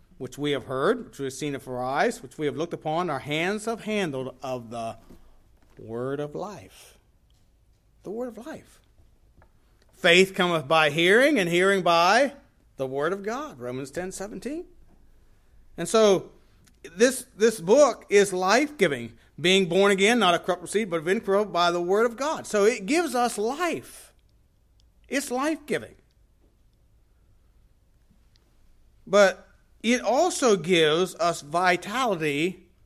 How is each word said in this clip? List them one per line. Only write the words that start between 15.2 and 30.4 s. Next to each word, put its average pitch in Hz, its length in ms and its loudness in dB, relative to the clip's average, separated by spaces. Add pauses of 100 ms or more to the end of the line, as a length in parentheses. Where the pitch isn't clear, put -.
And 170 100 -6
so 208 440 4 (640)
this, 254 300 2 (100)
this 220 240 2
book 226 500 4
is 196 220 6
life-giving, 185 840 0 (240)
being 185 260 4
born 196 240 4
again, 202 280 4
not 180 160 4
of 160 100 -4
corruptible 175 220 -2
seed, 202 200 -2
but 170 120 -4
of 156 80 -8
incorruptible 202 440 0
by 170 200 2
the 175 100 0
word 196 240 2
of 233 100 -2
God. 269 300 -4
So 208 200 0
it 220 200 0
gives 294 300 0
us 240 240 -2
life. 269 760 -6 (960)
It's 277 220 -4
life-giving. 254 640 -6 (3000)
But 190 400 4 (340)
it 226 200 0
also 247 540 2